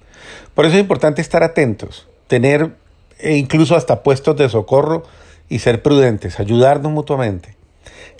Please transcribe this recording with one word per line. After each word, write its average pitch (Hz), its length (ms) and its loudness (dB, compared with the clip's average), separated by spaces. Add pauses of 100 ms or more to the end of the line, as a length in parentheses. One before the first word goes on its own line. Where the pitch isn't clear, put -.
(540)
Por 147 100 2
eso 165 120 2
es 202 40 6
importante 160 400 0
estar 165 220 -2
atentos, 151 640 -4 (180)
tener, 139 440 0 (480)
eh, 156 180 -2
incluso 156 400 2
hasta - 260 -2
puestos 139 340 0
de 139 120 2
socorro 139 540 0 (480)
y - 80 -6
ser 110 240 -2
prudentes, 123 580 0
ayudarnos 131 500 2
mutuamente. 135 680 -6 (640)